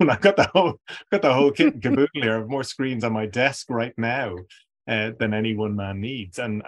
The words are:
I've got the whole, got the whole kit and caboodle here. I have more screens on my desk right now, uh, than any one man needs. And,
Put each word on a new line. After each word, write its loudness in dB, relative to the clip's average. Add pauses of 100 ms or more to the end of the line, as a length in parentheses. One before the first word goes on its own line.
I've 2
got 6
the 4
whole, 4 (360)
got 0
the 4
whole 6
kit 0
and -14
caboodle 2
here. 0
I 0
have -8
more -4
screens -4
on -2
my -2
desk 0
right -4
now, -4 (500)
uh, -2
than -2
any 0
one -4
man -6
needs. -10
And, -6